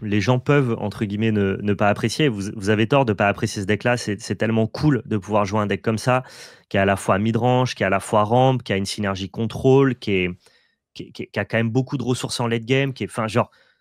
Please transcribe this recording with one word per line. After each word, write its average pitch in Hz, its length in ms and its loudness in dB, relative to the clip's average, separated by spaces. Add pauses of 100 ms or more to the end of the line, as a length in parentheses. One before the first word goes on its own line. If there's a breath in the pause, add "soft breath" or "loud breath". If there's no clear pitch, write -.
les 107 220 0
gens 127 160 2
peuvent, 131 400 2
entre 104 260 -6
guillemets, 104 280 0
ne, 98 280 0
ne 104 140 0
pas 101 140 2
apprécier. 117 400 0
Vous, 104 280 -4
vous 101 140 -2
avez 110 160 2
tort 135 180 2
de 113 80 0
pas 101 160 2
apprécier 110 320 -2
ce 95 60 -4
deck-là. 120 320 0
C'est, 101 240 -6
c'est 101 140 -6
tellement 113 300 0
cool 139 380 0
de 107 140 -2
pouvoir 104 260 0
jouer 104 160 0
un 104 60 0
deck 98 160 -4
comme 113 160 -2
ça, 127 240 0 (480 loud breath)
qui 107 80 0
est - 20 4
à 98 60 4
la 98 100 4
fois 98 220 0
mid-range, 120 560 0
qui - 80 -4
est 98 40 2
à 95 40 0
la 95 100 2
fois 107 240 2
rampe, 123 380 2
qui - 100 -6
a 98 40 0
une 98 100 -2
synergie 98 420 -4
contrôle, 131 680 2
qui - 160 -4
est, 90 180 0 (640 soft breath)
qui, - 180 -16
qui, - 140 -12
qui - 140 -6
a 101 40 -4
quand 113 140 -2
même 113 120 0
beaucoup 131 280 -2
de - 40 -6
ressources - 380 -4
en 120 60 -2
late 117 180 -4
game, 135 300 0
qui 107 100 -6
est, - 20 -4
enfin, 110 220 -4
genre, 107 220 0 (300 soft breath)